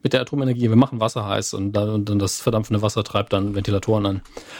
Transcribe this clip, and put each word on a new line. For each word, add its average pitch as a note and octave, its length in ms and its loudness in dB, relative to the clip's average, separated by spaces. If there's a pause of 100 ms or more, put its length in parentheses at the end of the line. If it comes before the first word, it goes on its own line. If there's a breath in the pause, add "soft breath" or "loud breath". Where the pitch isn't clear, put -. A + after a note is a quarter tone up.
mit - 100 0
der B2+ 80 4
Atomenergie? B2 480 0
Wir A2 60 4
machen A#2+ 240 6
Wasser A2 260 -2
heiß G2+ 300 -2
und G2+ 200 -2
dann, G#2 160 0
und G#2 180 -2
dann G#2 100 2
das G2 220 -2
verdampfende G#2+ 420 0
Wasser G#2+ 220 0
treibt - 280 -2
dann G2+ 220 0
Ventilatoren G#2 500 0
an. G2 180 -2 (360 loud breath)